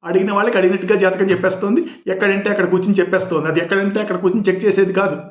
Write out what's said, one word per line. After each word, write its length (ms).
అడిగిన 320
వాళ్ళకి 220
అడిగినట్టుగా 460
జాతకం 280
చెప్పేస్తుంది, 480
ఎక్కడంటే 400
అక్కడ 200
కూర్చుని 280
చెప్పేస్తుంది. 500
అది 140
ఎక్కడంటే 400
అక్కడ 180
కూర్చుని 260
చెక్ 180
చేసేది 340
కాదు. 160